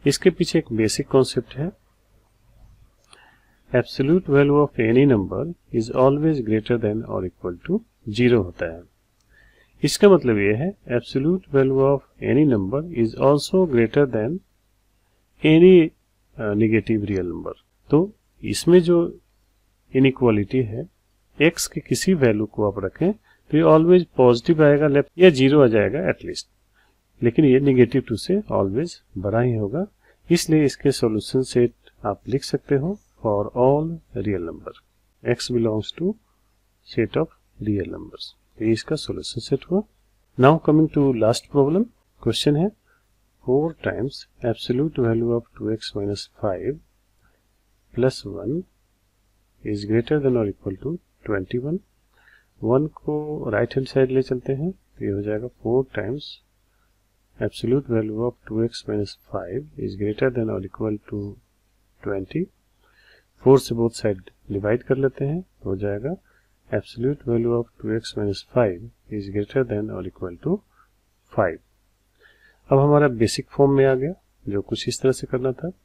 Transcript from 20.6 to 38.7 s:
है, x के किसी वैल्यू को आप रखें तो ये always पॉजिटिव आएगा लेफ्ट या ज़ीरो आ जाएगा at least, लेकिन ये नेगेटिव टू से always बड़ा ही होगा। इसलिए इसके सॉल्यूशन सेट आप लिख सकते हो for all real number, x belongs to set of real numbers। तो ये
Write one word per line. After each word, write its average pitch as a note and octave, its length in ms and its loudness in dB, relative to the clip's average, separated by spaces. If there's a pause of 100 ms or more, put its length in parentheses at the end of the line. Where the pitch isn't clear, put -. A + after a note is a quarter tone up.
है, A2+ 220 -6 (540)
x E3 340 0
के D3+ 80 -8
किसी - 340 -2
वैल्यू A2 320 2
को G#2+ 240 -2
आप G2+ 140 -8
रखें D#3+ 280 -2
तो - 440 -8
ये D#3+ 80 4
always E3 400 6 (120)
पॉजिटिव B2+ 480 4
आएगा D3 240 4
लेफ्ट C#3 300 2
या F#3 120 10
ज़ीरो C3+ 320 6
आ B2+ 40 8
जाएगा A2 340 2 (100)
at - 140 -6
least, - 220 -12 (760)
लेकिन A#2+ 220 4
ये C3 160 6
नेगेटिव B2+ 480 4
टू A2+ 80 -4
से F#3+ 240 -2
always G#2+ 560 -2 (220)
बड़ा G2+ 220 -2
ही B2 140 0
होगा। A2 320 -4 (420)
इसलिए D#3 360 2
इसके C#3 280 0
सॉल्यूशन A#2 500 -2
सेट A#2+ 320 0 (320)
आप G2+ 220 -8
लिख C3 160 -4
सकते - 320 -4
हो F3+ 220 -4 (240)
for G#2 220 -2 (180)
all D3 260 2 (380)
real F#2 220 -4
number, E2+ 240 -16 (500)
x A#2 280 -4
belongs A2+ 480 -2
to F#3 160 -4 (760)
set - 340 -4
of E3 60 -4 (400)
real G2+ 260 -2
numbers। - 380 -18 (260)
तो A2 60 -8
ये A2 80 2